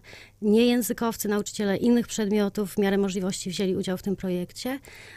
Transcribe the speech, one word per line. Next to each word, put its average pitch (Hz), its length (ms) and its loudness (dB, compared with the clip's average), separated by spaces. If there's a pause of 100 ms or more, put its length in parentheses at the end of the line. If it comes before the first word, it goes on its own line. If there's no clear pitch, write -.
(420)
niejęzykowcy, 233 840 2
nauczyciele 202 500 0
innych 240 300 4
przedmiotów 208 640 0
w - 40 -18
miarę 196 200 4
możliwości 190 520 -2
wzięli 185 260 -2
udział 185 220 -2
w - 60 -12
tym 190 120 -2
projekcie. 185 640 -4 (380)